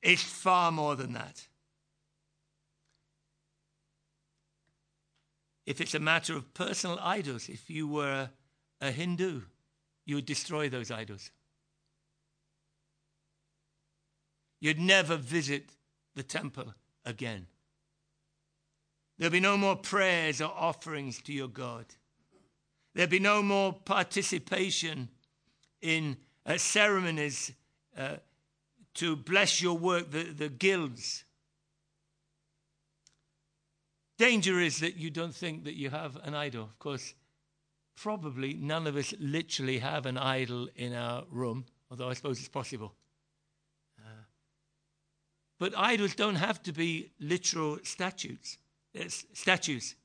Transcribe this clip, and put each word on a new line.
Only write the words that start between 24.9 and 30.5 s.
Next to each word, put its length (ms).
in, 380
uh, 140
ceremonies, 960
uh, 200
to 220
bless 440
your 160
work, 340
the, 140
the 240
guilds. 760